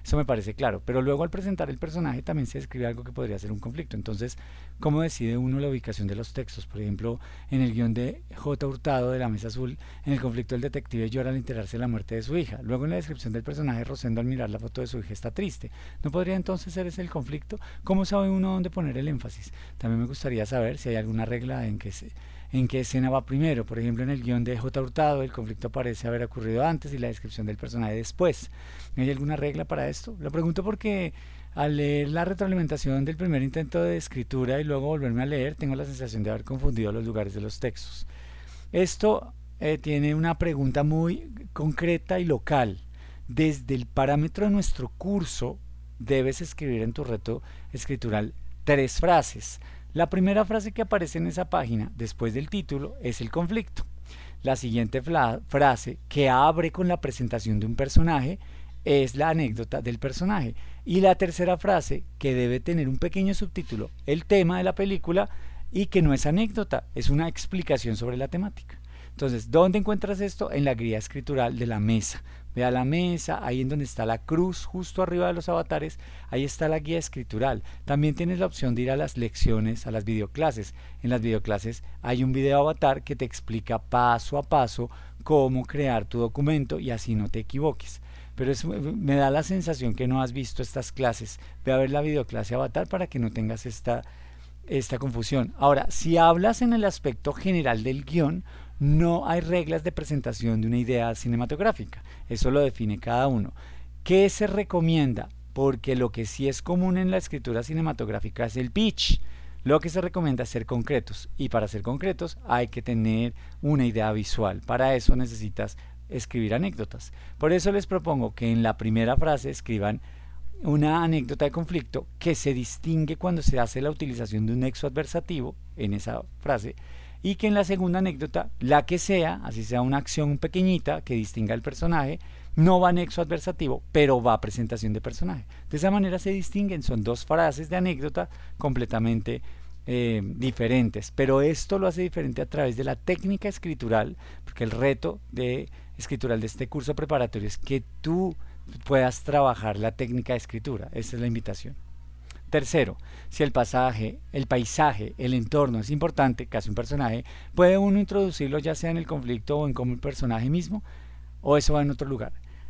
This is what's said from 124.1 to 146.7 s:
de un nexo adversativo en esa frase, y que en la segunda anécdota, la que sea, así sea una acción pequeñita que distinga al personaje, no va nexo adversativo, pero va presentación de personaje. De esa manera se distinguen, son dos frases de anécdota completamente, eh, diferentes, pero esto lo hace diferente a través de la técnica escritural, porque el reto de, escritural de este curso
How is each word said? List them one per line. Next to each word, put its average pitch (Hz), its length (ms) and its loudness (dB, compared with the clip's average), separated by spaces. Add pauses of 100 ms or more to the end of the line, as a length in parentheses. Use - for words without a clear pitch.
de 110 80 2
un 123 80 2
nexo 131 260 -2
adversativo 151 680 -4 (200)
en 101 180 0
esa 113 260 -4 (200)
frase, 123 360 -2 (460)
y 190 140 0
que 220 120 0
en 208 60 4
la 202 100 4
segunda 180 340 2
anécdota, 165 520 -2 (100)
la 143 260 6
que 180 120 0
sea, 180 440 2
así 113 220 -4
sea 120 180 0
una 131 140 2
acción 147 420 0
pequeñita 175 640 2
que - 140 -4
distinga 110 400 0
al 117 80 -4
personaje, 151 580 0 (340)
no 180 240 8
va 180 140 8
nexo 175 280 0
adversativo, 160 680 -2
pero 135 320 8
va 113 180 6
presentación 110 520 -2
de 107 80 0
personaje. 170 440 -2 (240)
De 151 100 -2
esa 185 120 4
manera 190 300 2
se 196 100 -2
distinguen, 190 540 0
son 110 180 2
dos 117 220 0
frases 156 440 2
de 175 80 -2
anécdota 175 520 0 (300)
completamente, 117 840 0 (440)
eh, 120 360 0 (140)
diferentes, 117 720 2
pero 135 320 4
esto 165 380 2
lo 190 80 4
hace 170 140 0
diferente 147 400 -2
a - 40 -2
través 131 300 0
de 131 80 -2
la 131 100 0
técnica 190 540 -2
escritural, 123 680 0 (280)
porque - 180 -6
el 110 80 0
reto 131 480 0 (140)
de, 127 360 -2 (300)
escritural 120 400 0
de 110 80 -2
este 123 220 -6
curso 147 260 -2